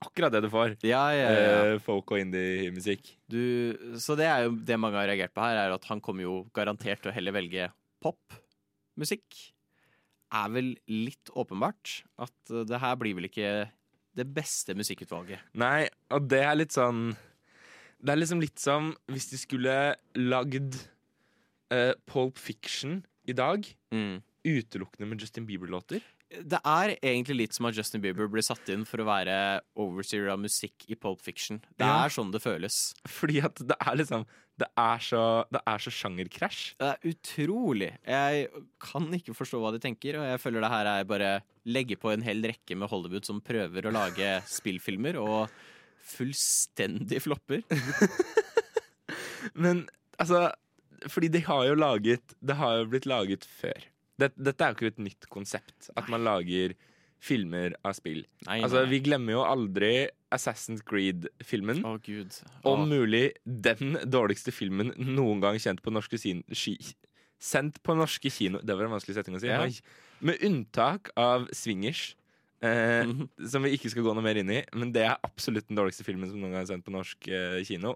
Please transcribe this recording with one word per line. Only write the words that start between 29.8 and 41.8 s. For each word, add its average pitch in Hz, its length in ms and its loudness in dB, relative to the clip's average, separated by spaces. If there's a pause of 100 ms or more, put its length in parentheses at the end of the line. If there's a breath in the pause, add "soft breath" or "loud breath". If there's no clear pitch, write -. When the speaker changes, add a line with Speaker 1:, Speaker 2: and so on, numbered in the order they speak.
Speaker 2:
av 98 80 -2
musikk - 500 -4
i 110 60 -6
Pulp 95 260 -6
Fiction. - 380 -8 (180)
Det - 100 0
Speaker 1:
Ja. 110 180 6
Speaker 2:
er 147 40 2
sånn 113 240 -4
det 107 100 -2
føles. 92 520 -2 (120)
Speaker 1:
Fordi 147 360 0
at - 140 0
det 123 240 0
er 123 160 0
liksom, 127 280 -2 (340 soft breath)
det 123 180 -2
er 117 220 4
så, 113 520 2
det 135 160 -2
er 110 120 0
så 120 120 -8
sjangerkrasj. - 880 -6
Speaker 2:
Det 135 100 0
er 139 100 -2 (140)
utrolig. 151 920 -2
Jeg 139 420 2 (320)
kan - 220 -6 (100)
ikke 175 240 -6
forstå 127 240 -4
hva 110 120 0
de 117 60 -4
tenker, 139 380 -6
og 151 80 -4
jeg 127 160 -2
føler 117 200 -2
det 110 100 2
her 107 160 2
er 101 180 2
bare 98 380 0 (240)
legge 120 320 0